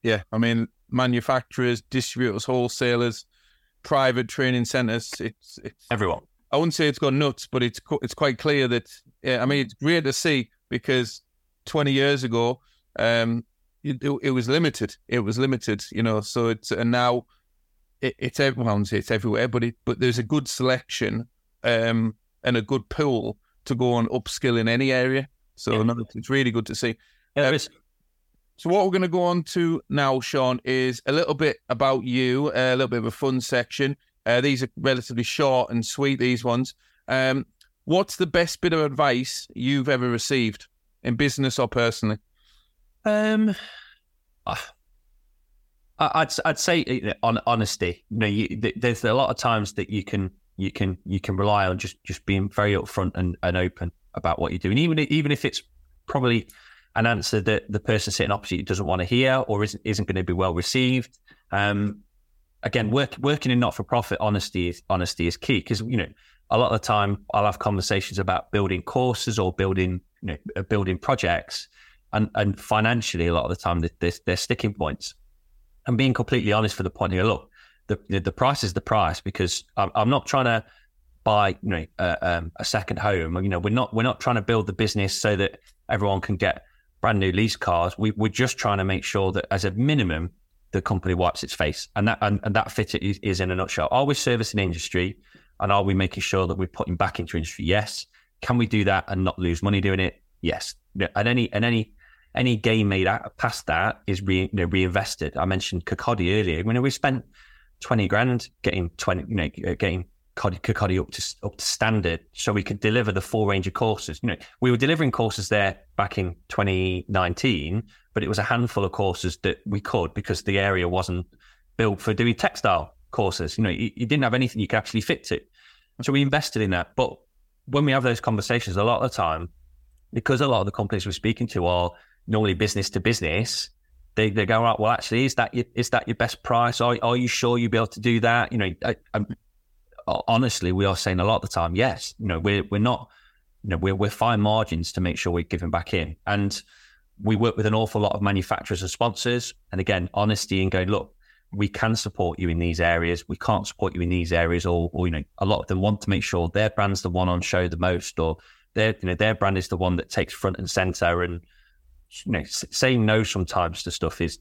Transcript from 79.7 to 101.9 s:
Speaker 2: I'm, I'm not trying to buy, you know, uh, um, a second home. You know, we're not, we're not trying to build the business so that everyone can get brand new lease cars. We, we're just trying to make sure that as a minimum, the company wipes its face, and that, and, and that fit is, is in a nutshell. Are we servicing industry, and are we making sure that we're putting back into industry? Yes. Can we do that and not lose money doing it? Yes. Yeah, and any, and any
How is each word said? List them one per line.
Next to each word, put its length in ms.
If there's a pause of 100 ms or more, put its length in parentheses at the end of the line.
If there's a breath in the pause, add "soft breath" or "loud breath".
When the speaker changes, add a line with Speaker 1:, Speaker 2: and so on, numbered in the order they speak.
Speaker 2:
I'm, 180
I'm 140
not 160
trying 220
to 180 (580 soft breath)
buy, 380
you 80
know, 180 (120)
uh, 240
um, 340
a 80
second 340
home. 440
You 80
know, 80
we're 160
not, 180
we're 120
not 160
trying 160
to 60
build 240
the 60
business 400
so 240
that 220 (320 soft breath)
everyone 320
can 140
get 260 (400 soft breath)
brand 160
new 140
lease 240
cars. 420
We, 140
we're 160
just 280
trying 220
to 60
make 200
sure 280
that 180
as 160
a 60
minimum, 580 (400)
the 120
company 320
wipes 300
its 100
face, 400
and 140
that, 120
and, 220
and 140
that 160
fit 240
is, 260
is 180
in 120
a 20
nutshell. 380
Are 120
we 100
servicing 440
industry, 580 (440 soft breath)
and 100
are 140
we 100
making 280
sure 260
that 80
we're 100
putting 300
back 240
into 160
industry? 280
Yes. 420 (360 soft breath)
Can 160
we 80
do 180
that 220
and 160
not 160
lose 240
money 180
doing 200
it? 200 (200)
Yes. 340 (220)
Yeah, 180
and 140
any, 240
and 120
any 300 (400 soft breath)